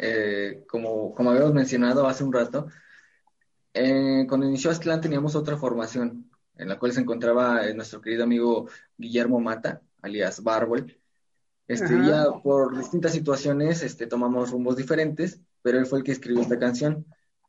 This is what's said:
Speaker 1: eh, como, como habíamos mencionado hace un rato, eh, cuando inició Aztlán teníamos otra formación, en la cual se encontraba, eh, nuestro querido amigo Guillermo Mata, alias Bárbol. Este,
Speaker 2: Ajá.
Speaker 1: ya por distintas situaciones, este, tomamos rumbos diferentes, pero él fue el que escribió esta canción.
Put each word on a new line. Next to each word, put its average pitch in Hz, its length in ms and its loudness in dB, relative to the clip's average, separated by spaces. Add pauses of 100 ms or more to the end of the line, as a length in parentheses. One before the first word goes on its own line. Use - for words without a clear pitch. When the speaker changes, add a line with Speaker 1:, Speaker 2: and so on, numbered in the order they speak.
Speaker 1:
eh, 104 680 -2
como, 110 460 -4
como 123 160 4
habíamos 147 240 6
mencionado 127 540 2
hace 131 160 -2
un 135 80 0
rato, 123 340 -2 (1080)
eh, 135 560 2
cuando 135 200 2
inició 139 240 0
Aztlán 165 280 -2
teníamos 151 360 0
otra 151 200 -2
formación, 120 720 -4 (280)
en 95 120 -10
la 98 120 -4
cual 123 120 0
se 131 80 0
encontraba, 120 640 2
eh, 107 80 -2
nuestro 107 280 -12
querido 117 240 -2
amigo 120 440 2 (300)
Guillermo 120 400 0
Mata, 110 420 -4 (220)
alias 98 400 -4
Bárbol. 113 540 0 (720)
Este, 120 260 0
Speaker 2:
Ajá. 123 140 4
Speaker 1:
ya 151 340 2
por 135 340 2
distintas 160 360 -2
situaciones, 151 720 0
este, 120 240 -8
tomamos 123 420 0
rumbos 123 260 -2
diferentes, 156 640 -2 (220)
pero 123 160 2
él 127 80 2
fue 135 140 -2
el 131 40 -6
que 139 80 -2
escribió 120 300 -2
esta 120 160 0
canción. 147 480 0 (420)